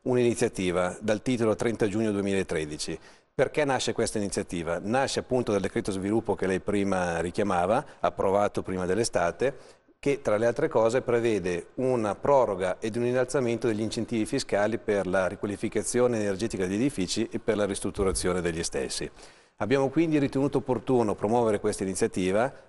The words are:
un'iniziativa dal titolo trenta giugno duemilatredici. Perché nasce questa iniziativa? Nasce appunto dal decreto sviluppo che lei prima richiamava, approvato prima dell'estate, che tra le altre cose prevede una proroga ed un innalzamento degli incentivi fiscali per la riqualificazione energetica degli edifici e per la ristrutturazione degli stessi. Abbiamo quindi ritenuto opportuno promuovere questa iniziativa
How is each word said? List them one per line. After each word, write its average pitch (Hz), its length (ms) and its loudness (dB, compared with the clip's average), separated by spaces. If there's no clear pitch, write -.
un'iniziativa 101 960 2
dal 110 240 0
titolo 113 320 2
trenta 113 320 0
giugno 107 240 0
duemilatredici. 87 880 -2
Perché 143 300 0
nasce 123 300 0
questa 110 240 -2
iniziativa? 90 600 -4
Nasce 104 420 -2
appunto 120 320 0
dal 98 100 2
decreto 107 280 -2
sviluppo 101 440 0
che 95 120 -2
lei 92 140 0
prima 95 600 0
richiamava, 95 640 0
approvato 98 600 0
prima 92 240 -4
dell'estate, 92 720 0
che 139 220 -2
tra 107 160 0
le 110 80 0
altre 127 240 0
cose 113 320 4
prevede 107 760 0
una 123 380 0
proroga 101 640 2
ed - 180 -6
un 120 100 0
innalzamento 123 600 0
degli 107 120 0
incentivi 110 460 -2
fiscali 107 500 0
per 101 300 0
la 92 220 2
riqualificazione 107 920 -2
energetica 98 460 -2
degli 92 80 -2
edifici 110 580 0
e 110 60 -4
per 107 180 0
la 104 80 2
ristrutturazione 92 800 -2
degli 85 200 -2
stessi. - 480 -6
Abbiamo 131 320 2
quindi 160 300 2
ritenuto 135 400 0
opportuno 117 560 2
promuovere 110 440 2
questa 104 260 0
iniziativa 101 680 0